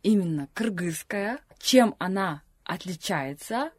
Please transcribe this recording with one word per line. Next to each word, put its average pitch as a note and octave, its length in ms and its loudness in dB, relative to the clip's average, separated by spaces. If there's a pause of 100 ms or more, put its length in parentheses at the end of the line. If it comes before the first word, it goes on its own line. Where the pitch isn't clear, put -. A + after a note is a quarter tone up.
именно E3+ 520 2
кыргызская, G3+ 840 -4 (200)
чем B3 400 6
она F#3 440 -4 (220)
отличается E3+ 1160 -4